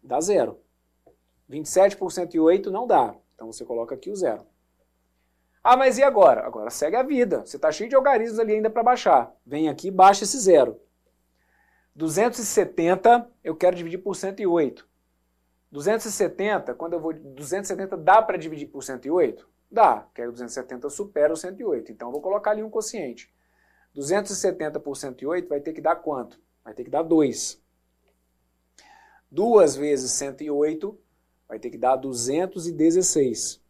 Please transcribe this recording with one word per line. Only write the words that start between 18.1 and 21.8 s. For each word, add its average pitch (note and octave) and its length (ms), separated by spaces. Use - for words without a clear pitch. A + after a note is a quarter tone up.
pra G#3 160
dividir D#3 300
por C3+ 160
cento B2+ 220
e C#3 60
oito? D#3+ 380
Dá, D#3+ 420
que - 80
aí A#2+ 60
o A#2+ 40
duzentos A#2+ 200
e - 40
setenta B2+ 340
supera D3+ 420
o D#3+ 60
cento F#3+ 240
e - 20
oito. C3+ 280